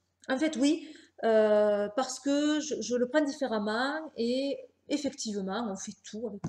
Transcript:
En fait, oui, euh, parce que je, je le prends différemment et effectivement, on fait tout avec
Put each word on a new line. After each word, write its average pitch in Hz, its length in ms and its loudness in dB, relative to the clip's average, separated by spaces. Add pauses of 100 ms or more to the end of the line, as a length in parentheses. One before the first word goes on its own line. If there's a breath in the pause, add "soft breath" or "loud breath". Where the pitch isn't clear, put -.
(280)
En 262 100 0
fait, 311 180 0
oui, 285 320 2 (360 loud breath)
euh, 208 720 4
parce - 240 -4
que 294 400 2
je, 226 220 -4
je 233 140 -2
le 240 120 2
prends 302 160 4
différemment 262 960 -2
et 262 400 0 (320)
effectivement, 214 800 -4
on 190 40 -6
fait 202 280 -10
tout 220 240 -8
avec 202 220 -12